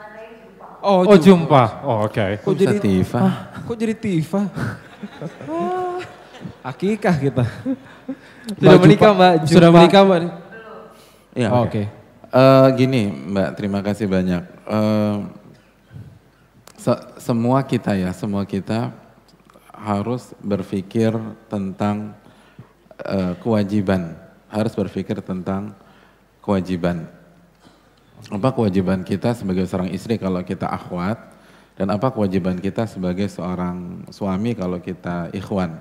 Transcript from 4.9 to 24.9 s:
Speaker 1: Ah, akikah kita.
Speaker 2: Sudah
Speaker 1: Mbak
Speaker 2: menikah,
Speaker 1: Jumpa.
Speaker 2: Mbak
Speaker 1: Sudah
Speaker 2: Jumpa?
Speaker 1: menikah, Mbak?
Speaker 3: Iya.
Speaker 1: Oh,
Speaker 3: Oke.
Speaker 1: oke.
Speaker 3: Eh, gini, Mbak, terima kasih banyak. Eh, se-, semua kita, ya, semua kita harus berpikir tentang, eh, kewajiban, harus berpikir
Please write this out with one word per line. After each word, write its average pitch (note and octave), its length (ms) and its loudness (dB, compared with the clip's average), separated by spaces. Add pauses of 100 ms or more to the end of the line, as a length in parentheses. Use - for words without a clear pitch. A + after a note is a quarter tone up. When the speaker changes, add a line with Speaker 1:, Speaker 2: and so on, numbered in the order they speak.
Speaker 1:
Ah, F4+ 520 -6 (640)
akikah F#3+ 520 -2
kita. C3 280 0 (1080)
Speaker 2:
Sudah F#3+ 160 2
Speaker 1:
Mbak F#3 120 10
Speaker 2:
menikah, F#3 280 8
Speaker 1:
Jumpa. G3+ 80 6
Speaker 2:
Mbak F3+ 160 8 (120)
Speaker 1:
Sudah D3+ 40 -2 (160)
Speaker 2:
Jumpa? E3+ 160 10
Speaker 1:
menikah, F#3 240 8
Mbak? F#3 160 4 (1120)
Speaker 3:
Iya. A#2+ 160 -2
Speaker 1:
Oh, A#2+ 160 2
Speaker 3:
Oke. G#2+ 180 -4
Speaker 1:
oke. - 0 - (460)
Speaker 3:
Eh, C3+ 460 6
gini, B2+ 340 2
Mbak, F2 460 -4
terima G2+ 260 -4
kasih G2+ 260 -4
banyak. F#2 360 0 (220)
Eh, G#2+ 520 0 (1600)
se-, - 280 -4 (120)
semua B2 460 -2
kita, A2+ 320 -4
ya, F#2 180 -2
semua G2+ 320 -6
kita A2 460 -6 (800)
harus G#2+ 640 -6
berpikir G2+ 800 -4 (320)
tentang, G#2 680 -6 (880)
eh, F#2 380 -4
kewajiban, G2 800 -2 (280)
harus G#2+ 260 -4
berpikir F#2+ 460 -6